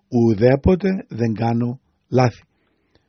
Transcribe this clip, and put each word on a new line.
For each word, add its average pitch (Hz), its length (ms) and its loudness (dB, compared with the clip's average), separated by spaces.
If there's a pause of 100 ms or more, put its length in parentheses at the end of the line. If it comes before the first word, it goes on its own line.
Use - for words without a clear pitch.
ουδέποτε 127 840 2 (180)
δεν 117 260 -4
κάνω 117 460 -4 (300)
λάθη». 127 320 0 (680)